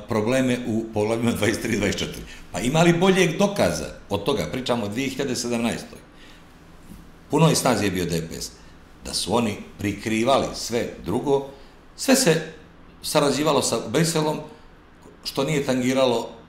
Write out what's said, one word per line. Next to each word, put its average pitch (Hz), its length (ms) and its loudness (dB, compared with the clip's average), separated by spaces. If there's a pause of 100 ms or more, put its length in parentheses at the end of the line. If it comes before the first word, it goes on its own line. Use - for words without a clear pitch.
probleme 123 580 0
u 110 180 -2 (100)
poglavljima 113 380 2
dvadeset 101 300 0
tri, 113 140 0
dvadeset 98 240 0
četiri. - 220 -8 (300)
Pa 87 80 -4
ima 147 220 2
li 170 100 8
boljeg 180 460 4
dokaza 90 480 0 (220)
od - 160 -2
toga? 98 280 0
Pričamo 120 320 -2
o 101 40 -4
dvije 131 200 -2
hiljade 135 280 -4
sedamnaestoj. 117 640 -4 (1300)
Punoj 151 240 4
snazi 110 300 2
je 98 60 2
bio 87 140 -2
D 80 240 -4
P 64 120 -12
S. - 100 -10 (540)
Da - 100 -8
su 92 220 -2
oni 110 200 0 (220)
prikrivali 110 760 0
sve 113 340 -4 (160)
drugo, 135 440 -2 (480)
sve 262 200 4
se 165 360 2 (500)
sarađivalo 143 600 2
sa - 160 0 (100)
Briselom, 156 520 2 (840)
što - 200 -2
nije 151 220 0
tangiralo 127 640 2 (200)